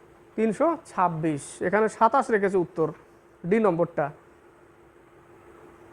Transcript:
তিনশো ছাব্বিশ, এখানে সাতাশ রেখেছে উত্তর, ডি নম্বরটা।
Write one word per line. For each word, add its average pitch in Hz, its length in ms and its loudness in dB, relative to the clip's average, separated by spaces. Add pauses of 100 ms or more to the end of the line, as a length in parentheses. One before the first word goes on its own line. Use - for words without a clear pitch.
(360)
তিনশো 247 400 0 (100)
ছাব্বিশ, 160 760 -4
এখানে 202 260 0
সাতাশ 226 420 2
রেখেছে 202 260 0
উত্তর, 160 360 -2 (540)
ডি 208 140 2
নম্বরটা। 170 500 0 (1800)